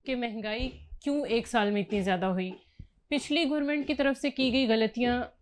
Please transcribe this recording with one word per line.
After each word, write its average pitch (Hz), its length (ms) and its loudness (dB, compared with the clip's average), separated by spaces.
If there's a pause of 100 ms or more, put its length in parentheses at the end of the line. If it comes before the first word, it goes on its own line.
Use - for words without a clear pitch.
कि 262 100 -2
महंगाई 226 580 -4 (300)
क्यों 285 220 0
एक 233 220 0
साल 208 240 2
में 202 100 2
इतनी 202 200 -2
ज़्यादा 185 260 2
हुई। 185 260 -2 (560)
पिछली 294 360 0
गवर्नमेंट 285 420 0
की 302 60 0
तरफ 269 240 2
से 285 120 -2
की 262 220 0
गई 262 160 2
गलतियाँ 226 760 2